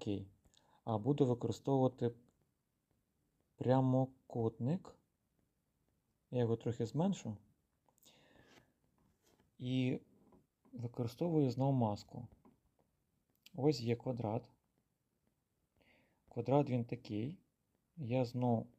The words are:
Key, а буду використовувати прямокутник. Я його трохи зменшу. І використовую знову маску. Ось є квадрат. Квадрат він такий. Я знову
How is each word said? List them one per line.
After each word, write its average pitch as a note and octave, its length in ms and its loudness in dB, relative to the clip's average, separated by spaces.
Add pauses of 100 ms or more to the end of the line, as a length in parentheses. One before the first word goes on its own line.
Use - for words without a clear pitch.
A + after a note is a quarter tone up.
Key, G2 160 -2 (600)
а A2 140 0
буду C#3 280 2
використовувати B2 840 0 (1400)
прямокутник. B2+ 1400 0 (1400)
Я B2+ 100 -2
його A#2 160 2
трохи A#2 300 -4
зменшу. C#3 500 -2 (2250)
І B2+ 420 0 (720)
використовую C#3 800 0
знову C3 220 0
маску. A2 560 -2 (1300)
Ось C3+ 260 2
є A#2 160 0
квадрат. A#2 540 -4 (1800)
Квадрат B2 420 2
він B2 140 0
такий. A#2+ 540 -6 (580)
Я B2+ 280 0
знову A#2+ 420 0 (120)